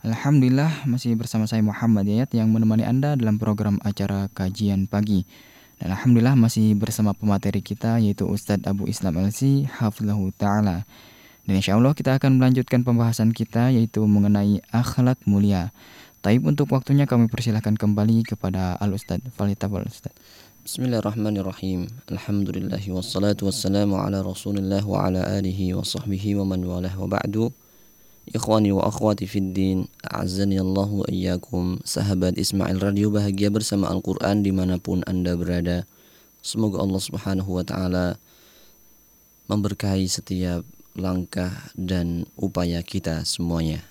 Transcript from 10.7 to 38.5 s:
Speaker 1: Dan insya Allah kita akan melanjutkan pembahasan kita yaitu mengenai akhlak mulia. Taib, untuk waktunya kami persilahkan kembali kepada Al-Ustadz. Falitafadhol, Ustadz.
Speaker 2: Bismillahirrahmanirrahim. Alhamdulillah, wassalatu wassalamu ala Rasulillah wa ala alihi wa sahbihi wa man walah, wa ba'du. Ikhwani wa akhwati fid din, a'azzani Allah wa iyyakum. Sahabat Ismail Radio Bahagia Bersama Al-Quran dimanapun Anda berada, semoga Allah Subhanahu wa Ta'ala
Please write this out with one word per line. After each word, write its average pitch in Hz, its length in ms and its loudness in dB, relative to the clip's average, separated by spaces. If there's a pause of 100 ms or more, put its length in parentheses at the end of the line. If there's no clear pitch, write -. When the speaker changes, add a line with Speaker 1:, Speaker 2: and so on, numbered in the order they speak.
Speaker 1:
Dan 95 160 0
insya 95 160 2
Allah 127 240 4
kita 135 240 0
akan 131 160 4
melanjutkan 127 480 2
pembahasan 117 480 2
kita 120 400 0
yaitu 110 320 2
mengenai 104 640 4
akhlak 123 560 2
mulia. 101 480 2 (480)
Taib, 123 240 4
untuk 147 240 2
waktunya 139 400 2
kami 117 240 4
persilahkan 110 480 0
kembali 107 480 2
kepada 92 480 -2
Al-Ustadz. 101 560 -4
Falitafadhol, 101 560 -4
Ustadz. - 320 -14 (400)
Speaker 2:
Bismillahirrahmanirrahim. 104 1300 -4 (160)
Alhamdulillah, 98 720 -4 (160)
wassalatu 98 560 -2
wassalamu 98 480 0
ala 98 240 -2
Rasulillah 98 640 -4
wa 95 240 0
ala 92 160 0
alihi 95 480 -2
wa 92 80 -2
sahbihi 101 560 -4
wa 98 160 0
man 92 80 -2
walah, 90 400 -4
wa 92 80 -6
ba'du. 107 400 -2 (800)
Ikhwani 110 400 2
wa 98 160 0
akhwati 104 400 0
fid 95 320 -4
din, 95 320 0 (160)
a'azzani 95 560 -2
Allah 95 240 0
wa 104 240 -2
iyyakum. 90 720 -2
Sahabat 92 560 0
Ismail 95 400 -2
Radio 101 320 2
Bahagia 101 400 0
Bersama 101 400 0
Al-Quran 98 560 0
dimanapun 92 640 0
Anda 90 240 0
berada, 87 560 -2 (560)
semoga 107 320 -2
Allah 95 240 0
Subhanahu 95 560 -4
wa 90 80 -2
Ta'ala 90 560 -2 (1300)